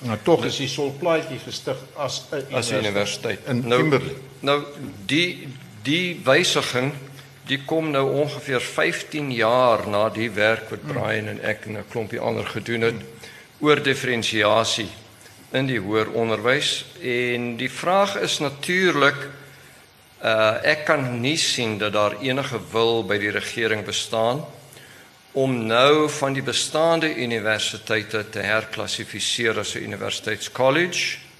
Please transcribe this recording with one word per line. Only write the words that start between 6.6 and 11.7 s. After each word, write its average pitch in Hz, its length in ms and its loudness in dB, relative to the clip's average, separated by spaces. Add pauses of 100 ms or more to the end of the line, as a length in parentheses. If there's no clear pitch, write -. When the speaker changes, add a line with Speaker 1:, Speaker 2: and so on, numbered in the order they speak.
Speaker 2:
die 135 180 -2
kom 160 260 0
nou 135 220 2
ongeveer 131 480 -2
vyftien 156 680 -2
jaar 117 580 4
na 104 200 2
die 113 220 -2
werk 104 380 2
wat 104 120 -8
Speaker 1:
Hmm. - 120 -6
Speaker 2:
Brian 107 340 -2
en 107 140 -8
ek 107 240 -4
en 107 120 -8